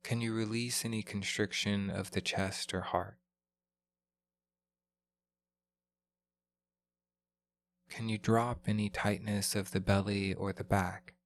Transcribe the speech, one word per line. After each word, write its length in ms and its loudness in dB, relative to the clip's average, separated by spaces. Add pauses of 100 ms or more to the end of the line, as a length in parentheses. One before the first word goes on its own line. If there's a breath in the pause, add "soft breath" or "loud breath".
Can 180 -2
you 140 0
release 500 0
any 180 -2
constriction 840 0
of 220 -4
the 100 0
chest 540 -2
or 80 0
heart? 340 -2 (4000)
Can 220 -6
you 80 0
drop 480 2
any 240 2
tightness 640 0
of 160 -2
the 100 0
belly 540 2
or 180 -2
the 100 -8
back? 520 0 (120)